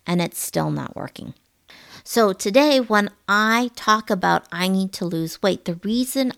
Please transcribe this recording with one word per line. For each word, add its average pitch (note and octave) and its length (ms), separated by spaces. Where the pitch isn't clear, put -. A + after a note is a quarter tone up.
and F3 140
it's E3 180
still D#3 320
not C#3+ 240
working." - 380
So G#3+ 260
today, C4 480
when G#3+ 300
I A3 480
talk G#3+ 340
about F#3 440
I F3+ 160
need F#3+ 240
to - 120
lose E3 360
weight, F#3+ 240
the E3+ 180
reason B3+ 540